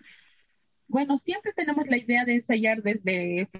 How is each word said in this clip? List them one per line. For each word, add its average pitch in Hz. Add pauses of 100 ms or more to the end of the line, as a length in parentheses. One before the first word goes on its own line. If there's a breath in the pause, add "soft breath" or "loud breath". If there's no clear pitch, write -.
(880 soft breath)
bueno, 277
siempre 415
tenemos 302
la 254
idea 240
de 240
ensayar 220
desde 185 (120)